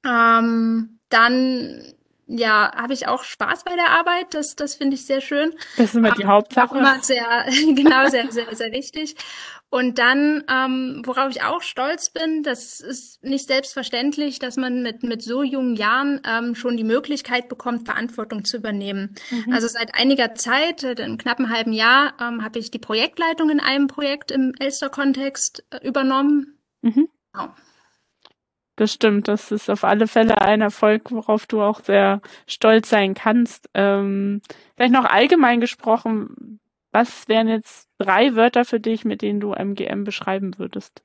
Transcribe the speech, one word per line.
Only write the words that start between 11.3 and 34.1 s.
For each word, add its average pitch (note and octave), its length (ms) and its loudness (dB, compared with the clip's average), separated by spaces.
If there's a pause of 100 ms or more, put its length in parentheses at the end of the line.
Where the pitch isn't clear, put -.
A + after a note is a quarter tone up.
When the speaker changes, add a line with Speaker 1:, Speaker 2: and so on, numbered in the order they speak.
Speaker 1:
auch E4+ 180 -4
stolz D4 480 -6
bin, D#4+ 340 -4
das B3 380 -8
ist - 420 -16
nicht C4+ 240 -4
selbstverständlich, C4+ 880 -4
dass B3 200 -8
man B3+ 260 -4
mit, A#3 180 -8
mit A#3 220 -6
so B3 200 -4
jungen B3+ 340 -2
Jahren, C4+ 500 0
ähm, A#3 280 -4
schon A#3+ 200 -4
die A3+ 80 -4
Möglichkeit B3 640 -2
bekommt, A#3+ 380 -8
Verantwortung A3 580 -8
zu - 140 -6
übernehmen. G3+ 580 -6 (140)
Speaker 2:
Mhm. A#3+ 240 -4
Speaker 1:
Also A#3 160 0
seit A3+ 260 -8
einiger A#3+ 400 2
Zeit, D4 480 -2
äh, B3 180 -6
einem A3+ 160 -6
knappen A#3+ 320 -2
halben A3+ 220 -2
Jahr, A#3+ 480 4
ähm, A#3 240 -6
habe A3 160 -8
ich A3+ 100 -10
die A#3 100 -10
Projektleitung D#4+ 680 -2
in D4 120 2
einem C#4 260 2
Projekt C#4+ 440 -6
im C4 280 -2
Elster-Kontext, C#4 1120 -4
äh, - 180 -12
übernommen. C4+ 680 0 (240)
Speaker 2:
Mhm. A#3+ 260 2 (240)
Speaker 1:
Genau. - 180 -10 (1300)
Speaker 2:
Das G#3+ 160 0
stimmt, G#3 380 2
das G#3 240 -4
ist - 160 -6
auf G3+ 160 -2
alle G#3 220 2
Fälle A3 340 2
ein G#3+ 180 4
Erfolg, G#3+ 520 0
worauf A3 340 -2
du G#3+ 160 -2
auch G#3 180 0
sehr G3 400 2 (260)
stolz A3 440 4
sein G3 240 2
kannst. A#3 600 0
Ähm, G3 680 0 (340)